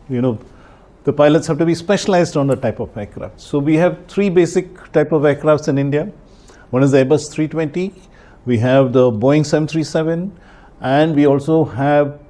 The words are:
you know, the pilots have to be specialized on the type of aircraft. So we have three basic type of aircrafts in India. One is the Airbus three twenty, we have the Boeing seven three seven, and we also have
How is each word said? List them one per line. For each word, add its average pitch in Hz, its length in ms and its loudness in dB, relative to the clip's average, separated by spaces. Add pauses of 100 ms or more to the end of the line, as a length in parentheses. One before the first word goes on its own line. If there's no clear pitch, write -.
you 127 120 -2
know, 123 160 -2 (680)
the 139 80 0
pilots 151 340 2
have 156 120 -2
to 165 60 0
be 165 80 2
specialized 180 600 0
on 139 120 0
the 131 100 0
type 113 240 -6
of - 160 -12
aircraft. - 420 -14
So - 200 -6
we 156 180 0
have 165 300 -2
three 202 220 -2
basic 175 640 -2
type 151 220 0
of 151 80 2
aircrafts 147 480 0
in 139 80 0
India. 147 340 -2 (600)
One 127 120 0
is 139 80 2
the 135 140 4
Airbus 147 260 0
three 156 160 -4
twenty, 165 460 -6 (520)
we 123 120 0
have 127 340 2
the 127 180 4
Boeing 135 360 2
seven 151 200 0
three 156 200 -4
seven, 165 520 -4 (440)
and 147 340 2
we 143 120 4
also 143 360 2
have 139 560 0 (100)